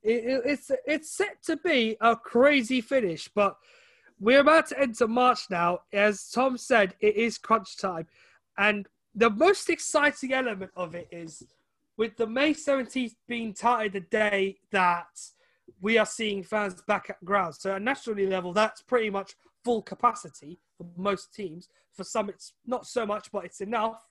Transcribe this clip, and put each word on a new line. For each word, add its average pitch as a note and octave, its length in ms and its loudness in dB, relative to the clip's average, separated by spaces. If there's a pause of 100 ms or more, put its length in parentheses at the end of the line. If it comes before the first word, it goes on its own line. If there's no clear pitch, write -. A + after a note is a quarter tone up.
It, A3+ 220 2
it, B3+ 220 0
it's, C#4+ 240 -4 (160)
it's D#4 240 -4
set - 320 -4
to D#4+ 160 -2
be A#3+ 420 0
a A3+ 160 4
crazy B3+ 640 4
finish, A3 480 -2
but G3+ 300 0 (600)
we're B3 220 6
about D4+ 280 6
to C4+ 120 -6
enter A#3+ 260 0
March B3 440 2
now. F3 300 0 (120)
As G3+ 380 0
Tom B3+ 260 0
said, G#3 440 2
it G#3 160 4
is A3+ 200 0
crunch A3 400 -2
time. E3+ 300 -6 (500)
And G#3 320 0 (260)
the A3+ 140 4
most D4+ 400 4
exciting C#4+ 640 0
element A3 440 -4
of F3 180 -8
it F3 160 -12
is E3+ 320 -14 (560)
with A3 180 -2
the A3+ 100 0
May C#4 280 2
seventeenth C4 600 -2 (140)
being A3+ 240 -6
touted A3 400 0
the G3 80 -6
day G3+ 560 0 (140)
that F3 500 0 (600)
we A3 160 2
are G#3+ 80 4
seeing G#3 360 -6
fans G3+ 440 -4
back G#3 240 -2
at - 120 -14
ground. F3+ 340 -2
So G3 180 -4
at G3 80 -6
National A#3 340 -4
League G3 140 0
level, F3+ 240 -4
that's G#3+ 260 0
pretty A3+ 300 -2
much G3 240 -8 (280)
full A#3+ 200 -2
capacity F3 760 -4 (200)
for F3 80 -16 (100)
most F#3+ 380 -4
teams. F3+ 340 -12 (240)
For F#3+ 120 -12
some, G3+ 260 -4
it's - 240 -20 (120)
not A#3+ 200 -6
so A#3 180 -4
much, G#3 260 -6
but F#3+ 140 -6
it's - 160 -16
enough. A3 500 -4